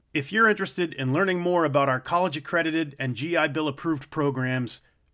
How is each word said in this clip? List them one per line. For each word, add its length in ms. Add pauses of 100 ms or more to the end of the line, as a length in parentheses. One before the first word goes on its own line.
(140)
If 200
you're 160
interested 460
in 180
learning 260
more 240
about 240
our 140
college-accredited 1000
and 160
G 220
I 100
Bill-approved 600
programs, 720 (320)